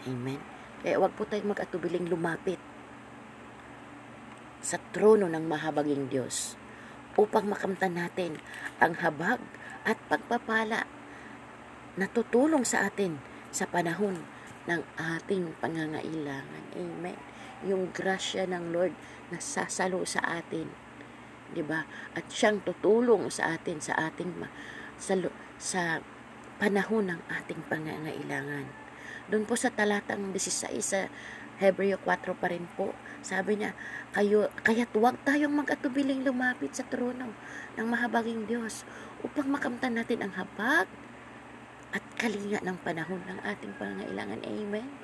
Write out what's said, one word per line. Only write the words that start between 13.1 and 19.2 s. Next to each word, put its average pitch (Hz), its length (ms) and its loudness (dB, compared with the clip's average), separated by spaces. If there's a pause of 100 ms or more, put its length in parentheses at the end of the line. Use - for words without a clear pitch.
sa - 160 2
panahon 175 480 2 (420)
ng 170 200 0 (360)
ating 170 400 -2
pangangailangan. 156 1040 -4 (140)
Amen. 175 400 -6 (480)
Yung 185 240 2
grasya 190 560 0
ng 175 240 -2
Lord 170 240 4 (400)